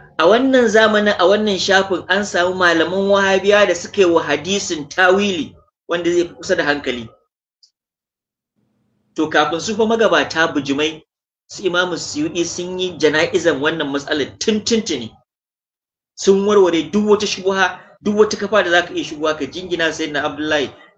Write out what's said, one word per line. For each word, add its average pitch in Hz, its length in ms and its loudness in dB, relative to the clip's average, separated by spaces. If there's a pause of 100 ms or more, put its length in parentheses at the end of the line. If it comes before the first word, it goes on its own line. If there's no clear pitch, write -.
(180)
a 160 80 2
wannan 254 420 4
zamanin, 208 500 4
a 180 100 2
wannan 208 300 2
shafin 190 500 0
an 196 160 0
samu 185 300 -2
malaman 180 540 0
Wahabiya 196 600 4
da 175 60 2
suka 202 260 -4
yi 190 100 8
wa 165 120 2
hadisin 156 680 -4
tawili 185 680 0 (340)
wanda 175 220 -2
zai 175 180 2
fi 147 60 -20
kusa - 220 -4
da 165 80 -2
hankali. 135 440 -4 (2000)
To, 156 140 -2
kafin 156 320 0
su 202 160 -6
fa 220 100 0
magabata 170 680 2
bijimai, 147 500 -2 (460)
su - 140 -16
Imamu 175 360 0
Suyuɗi 156 460 -4
sun 180 340 -8
yi 180 200 -6
jana'izan 156 600 2
wannan 156 300 -2
matsalar 143 480 -4
tun 214 260 0
tuntuni. 156 460 -4 (1040)
Sun 196 300 2
warware 175 440 2
duk 208 200 0
wata 202 160 2
shubuha, 185 540 -2 (220)
duk 208 140 -2
wata 208 200 2
kafa 202 280 0
da 175 60 -2
za 175 160 4
ka 180 80 -12
iya 165 100 -4
shubuha 156 340 -4
ka 143 80 -6
jingina 165 460 -4
Sayyidina 147 320 -6
Abdullahi 147 460 -2 (280)